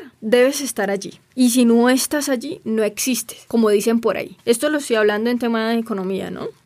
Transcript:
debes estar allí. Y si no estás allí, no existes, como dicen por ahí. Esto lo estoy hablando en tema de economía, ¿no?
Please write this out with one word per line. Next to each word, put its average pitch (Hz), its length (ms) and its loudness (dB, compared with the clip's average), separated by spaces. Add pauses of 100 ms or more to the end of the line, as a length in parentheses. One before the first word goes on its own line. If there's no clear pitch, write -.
(220)
debes 247 400 2
estar 220 280 -4
allí. 196 300 -8 (160)
Y 247 160 4
si 247 140 4
no 233 240 6
estás 285 400 0
allí, 277 340 -4
no 220 200 -2
existes, 214 640 -4
como 226 220 2
dicen 220 300 2
por 226 180 0
ahí. - 280 -8
Esto 233 240 0
lo 302 80 0
estoy 285 180 -2
hablando 214 340 2
en 247 100 0
tema 226 300 -2
de 233 80 0
economía, 190 540 -6
¿no? - 160 -10 (180)